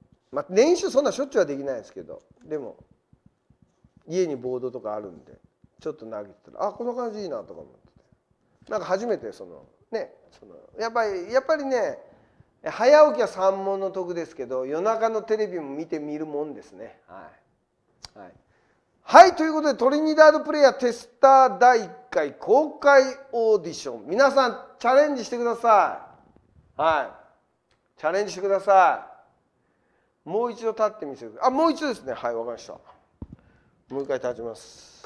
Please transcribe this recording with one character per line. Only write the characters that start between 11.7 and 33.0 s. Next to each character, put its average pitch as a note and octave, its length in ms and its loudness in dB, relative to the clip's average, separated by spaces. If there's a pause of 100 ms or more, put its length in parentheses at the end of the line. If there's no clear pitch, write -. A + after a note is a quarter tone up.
早 D4 460 6
起 - 60 -4
き B3 60 -2
は G3 60 0
三 G3 360 0
文 G3 160 -4
の F#3+ 100 -4
徳 F#3 240 -8
で E3 120 -6
す - 80 -20
け B2+ 120 -10
ど、 C3 200 -6
夜 D3+ 160 -6
中 A3 260 0
の A3 140 -4
テ G#3+ 140 -4
レ G#3+ 100 -4
ビ F3+ 140 -10
も C#3+ 100 -12
見 D#3 160 -10
て D#3+ 120 -8
み D3 200 -10
る D#3 80 -8
も D3 180 -6
ん D3 100 -10
で G2+ 80 -18
す - 100 -20
ね。 G#2 340 -20
は F2 220 -20 (880)
い。 - 20 -20
は G2 80 -20
い。 E2+ 60 -20 (720)
は E4 240 10
い、 F4+ 100 0
と D#4 80 -2
い D#4+ 40 -2
う D#4 40 -4
こ D#4 100 -2
と D4 100 0
で、 G#3 60 -6
ト A#3+ 100 0
リ D4 120 0
ニ D#4 160 -2
ダ D#4 140 10
ー - 20 4
ド D#4 80 -2
プ D4 120 -6
レ D4+ 80 -2
イ - 20 8
ヤ C4 80 8
ー - 40 0
テ A#3+ 180 -2
ス - 160 -16 (120)
タ C4+ 260 8
ー G3 120 -4
第 A#3+ 260 6
一 E3+ 60 -12 (200)
回 D3+ 240 -2
公 C#4+ 380 0
開 C#4+ 300 6 (300)
オ A3+ 240 2
ー F3+ 60 -4
デ F3 80 -10
ィ - 20 -12
シ - 160 -12
ョ A#2+ 100 -10
ン。 G#2 80 -18
皆 A#3+ 260 2
さ C4 160 2
ん、 - 180 -10 (120)
チ A#3 100 -2
ャ B3+ 80 4
レ D4 100 6
ン C#4+ 100 -4
ジ A#3 80 -10
し - 40 -14
て A#3+ 100 -6
く A#3+ 60 -4
だ A#3 100 -2
さ G3 540 2 (680)
い。 - 20 -10
は D#3 240 0
い。 - 960 -20
チ - 40 -12
ャ D#3 80 0
レ G3 100 -2
ン G#3 40 -4
ジ F#3 60 -12
し - 20 -14
て F3+ 60 -12
く G3 80 -6
だ G3 120 0
さ F#3+ 460 4 (1160)
い。 - 40 -16
も G#3+ 180 -2
う A#3 60 -6
一 A3+ 120 -14
度 A3+ 60 0
立 A3 140 -4
っ G#3 140 -4
て D#3+ 80 -12
み C3+ 100 -12
せ A#2 100 -18
て A2 40 -16
く G#2+ 60 -20
だ - 60 -8
さ A#3 40 0
い。 - 20 4
あ、 - 20 4
も C#4+ 160 2
う D#4+ 60 2
一 D4+ 100 -6
度 D4+ 60 -4
で A#3 60 -4
す - 80 -14
ね。 C3 100 -10
は A#2+ 180 -4
い、 A#2 40 -6
わ A2+ 100 -6
か A#2+ 60 -8
り A2+ 60 -10
ま - 20 -20
し - 80 -20
た。 F2+ 80 -18 (1200)